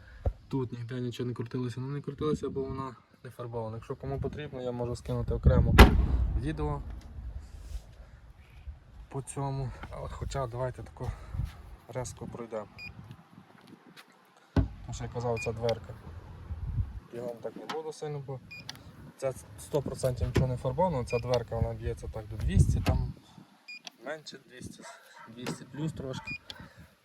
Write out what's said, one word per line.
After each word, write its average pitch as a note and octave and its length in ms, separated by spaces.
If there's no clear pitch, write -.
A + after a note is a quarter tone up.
Тут B2+ 240
ніде B2 280
нічого B2 280
не B2 60
крутилося, B2 460
ну C3 60
не C#3+ 140
крутилося, D3 480
бо C3+ 140
вона C3+ 340
не B2+ 60
фарбована. A#2 460
Якщо B2+ 200
кому C#3 240
потрібно, C#3 420
я B2 100
можу A#2+ 240
скинути B2 380
окремо B2 400
відео D3+ 420
по C3+ 140
цьому. C3+ 480
Але - 180
хоча C3+ 380
давайте A#2+ 360
тако - 300
резко B2 380
пройдемо. A2+ 420
Тому - 400
що - 100
я A#2+ 60
казав, A#2+ 300
ця A#2 120
дверка. A2+ 420
Бігом A#2+ 300
так A2+ 140
не - 100
буду D#3 260
сильно, D3+ 340
бо C3+ 140
це C3 160
сто - 240
процентів C3 440
нічого B2+ 200
не B2 100
фарбовано, D3 480
ця A#2+ 140
дверка A#2 380
вона A#2 180
б'ється A#2 340
так A2 200
до G#2+ 80
двісті, - 440
там - 340
менше D3 340
двісті, - 440
двісті B2 360
плюс D3+ 280
трошки. - 480